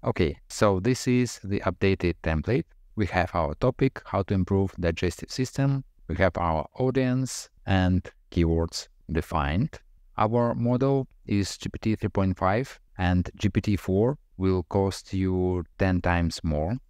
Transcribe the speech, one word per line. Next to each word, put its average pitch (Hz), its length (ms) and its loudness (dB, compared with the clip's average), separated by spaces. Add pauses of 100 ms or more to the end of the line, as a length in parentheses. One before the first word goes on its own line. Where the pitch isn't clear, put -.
Okay, 90 340 0 (100)
so 101 320 2
this 123 280 0
is 123 360 0
the 101 180 -2
updated 92 600 2
template. 82 440 0 (300)
We 104 120 0
have 87 260 0
our 80 220 0
topic, - 500 -2
how 98 160 -2
to 101 140 -2
improve 98 440 2
digestive 85 520 -2
system. 135 540 -2 (220)
We 82 100 -4
have 92 200 2
our 80 380 0
audience 127 760 -2 (160)
and 92 420 2 (220)
keywords 82 600 0 (220)
defined. 80 680 -2 (400)
Our 117 340 0
model 123 540 0 (180)
is 101 320 -2
G - 120 -8
P - 100 -10
T 110 160 0
three 104 140 -4
point 95 280 0
five, 101 420 -2 (200)
and 90 360 2
G - 140 0
P 101 100 0
T 101 160 0
four 110 440 0 (180)
will 92 320 2
cost 98 440 -2
you 92 500 0 (160)
ten 92 200 2
times 85 440 0
more. 80 340 -2 (120)